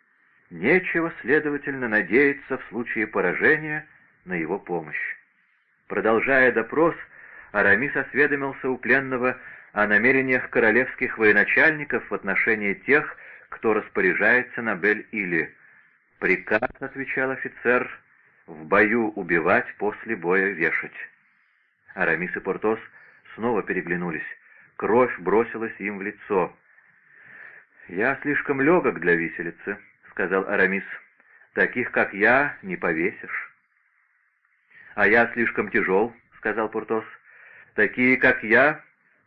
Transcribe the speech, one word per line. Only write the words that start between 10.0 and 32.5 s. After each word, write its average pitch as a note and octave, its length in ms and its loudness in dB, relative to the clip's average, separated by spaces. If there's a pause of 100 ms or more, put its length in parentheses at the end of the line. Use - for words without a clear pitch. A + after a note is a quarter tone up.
королевских A#2 680 2
военачальников B2 920 2
в G#2 40 -4
отношении G2+ 600 -2
тех, C#3+ 420 0 (320)
кто - 260 0
распоряжается G#2+ 880 0
на A2 140 -2
Бель-Иле. F#2+ 760 -2 (640)
«Приказ», — F#2+ 520 -2 (100)
отвечал C3+ 500 -6
офицер, — B2 600 -2 (560)
«в D#2 200 -16
бою G#2+ 440 4
убивать, F#2 560 0 (120)
после G#2+ 380 -6
боя F#2 340 2
вешать». E2 440 -4 (1000)
Арамис F2 420 -2
и - 40 -6
Портос F#2+ 380 -2 (560)
снова A2 280 -2
переглянулись. F2 640 -4 (500)
Кровь A#2 420 2
бросилась A2 600 0
им G2+ 200 -6
в F#2+ 40 -8
лицо. G2 540 -2 (1300)
«Я A2+ 340 -2
слишком C#3+ 380 -2
легок C#3 400 4
для F2 140 4
виселицы», — E2+ 640 -6 (320)
сказал F#2+ 380 -2
Арамис. G2 360 0 (680)
«Таких, A2 400 -2
как A2+ 220 0
я, B2+ 480 2